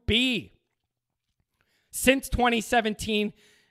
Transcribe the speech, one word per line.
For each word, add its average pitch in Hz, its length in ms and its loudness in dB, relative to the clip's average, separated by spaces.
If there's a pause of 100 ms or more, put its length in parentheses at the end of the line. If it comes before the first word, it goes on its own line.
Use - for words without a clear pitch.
be 233 460 0 (1400)
since - 380 0
twenty 240 320 0
seventeen, 214 720 0 (380)